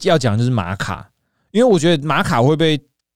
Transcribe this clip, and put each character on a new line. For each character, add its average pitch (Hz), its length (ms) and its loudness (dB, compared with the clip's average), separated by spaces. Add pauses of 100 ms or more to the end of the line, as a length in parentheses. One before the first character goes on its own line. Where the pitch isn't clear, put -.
要 170 140 2
讲 117 140 -2
的 101 60 -2
就 120 80 0
是 123 40 0
玛 92 280 -2
卡， - 340 -10 (400)
因 196 80 -2
为 254 100 4
我 196 80 4
觉 165 200 2
得 143 100 -10
玛 156 160 0
卡 170 180 0
会 143 140 2
被 156 240 0 (360)